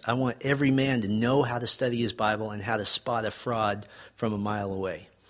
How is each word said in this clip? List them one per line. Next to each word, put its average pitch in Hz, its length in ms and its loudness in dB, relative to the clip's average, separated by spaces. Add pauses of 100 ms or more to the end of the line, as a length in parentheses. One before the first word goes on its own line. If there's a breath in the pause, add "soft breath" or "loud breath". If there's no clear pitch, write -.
I 117 60 2
want 127 280 0
every 139 300 2
man 135 300 2
to 98 60 0
know 120 360 4
how 120 160 -2
to 120 80 -4
study 120 300 0
his 117 160 0
Bible 107 360 0
and 104 140 -8
how 113 140 0
to 101 80 -2
spot 113 400 0
a 101 60 -2
fraud 107 540 -2 (300 loud breath)
from 110 180 0
a 101 60 -2
mile 101 340 -2
away. 92 340 -4 (220 loud breath)